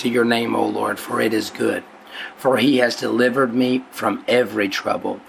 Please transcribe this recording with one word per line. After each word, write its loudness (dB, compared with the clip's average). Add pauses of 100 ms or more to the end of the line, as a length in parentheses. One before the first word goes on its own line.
to -2
your 2
name, 0
O 0
Lord, -4
for -4
it 0
is -2
good. -2 (520)
For 2
he 4
has 2
delivered 2
me 0
from -4
every 2
trouble, -4